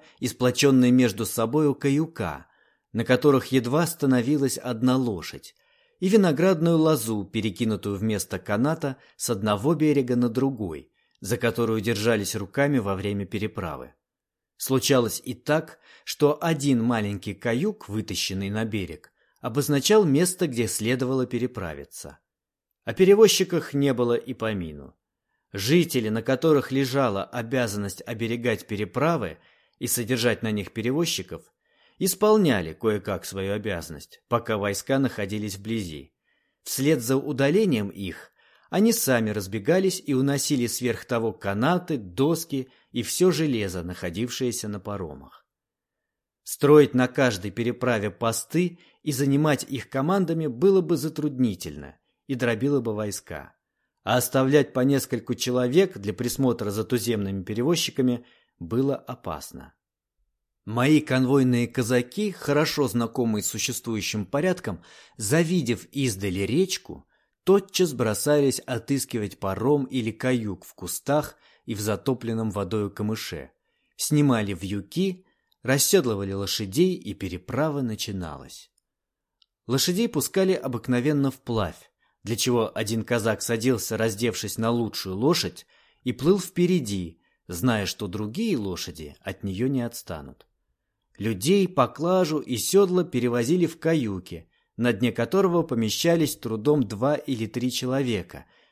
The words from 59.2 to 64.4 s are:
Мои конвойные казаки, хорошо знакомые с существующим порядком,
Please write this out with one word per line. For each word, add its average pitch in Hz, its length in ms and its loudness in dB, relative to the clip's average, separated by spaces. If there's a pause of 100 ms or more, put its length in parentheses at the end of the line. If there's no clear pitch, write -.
Мои 127 360 4
конвойные 127 640 2
казаки, 123 640 0
хорошо 147 560 0
знакомые 117 560 0
с - 40 -4
существующим 110 800 -4
порядком, 139 580 -4 (340)